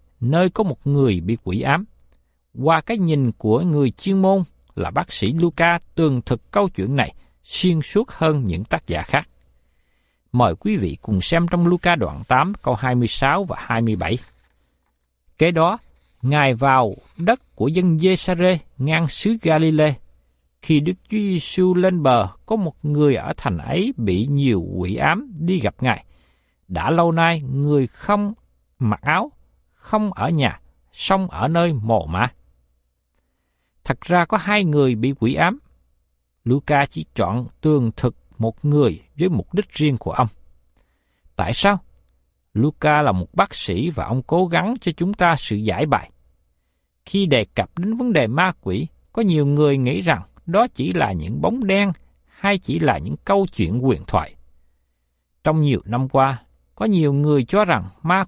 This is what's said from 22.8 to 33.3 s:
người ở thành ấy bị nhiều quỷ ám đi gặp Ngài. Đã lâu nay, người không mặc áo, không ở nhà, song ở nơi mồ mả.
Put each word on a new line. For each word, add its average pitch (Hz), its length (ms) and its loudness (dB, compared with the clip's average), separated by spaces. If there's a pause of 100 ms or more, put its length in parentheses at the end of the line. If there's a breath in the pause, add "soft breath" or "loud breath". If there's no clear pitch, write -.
người 147 300 2
ở 107 220 -4
thành 104 220 -4
ấy 175 380 -2
bị 101 300 0
nhiều 139 360 2 (140)
quỷ 90 180 -4
ám 170 440 -2
đi 170 220 0
gặp 104 200 -2
Ngài. 123 240 -2 (640)
Đã 92 220 -4
lâu 170 220 2
nay, 165 300 0
người 139 440 0
không 208 480 -4 (440)
mặc 107 240 -2
áo, 185 300 -2 (420)
không 214 380 -4
ở 110 160 -4
nhà, 143 320 0 (320)
song 190 380 -2
ở 113 180 -2
nơi 170 240 2
mồ 110 340 0
mả. 92 260 -2 (1500)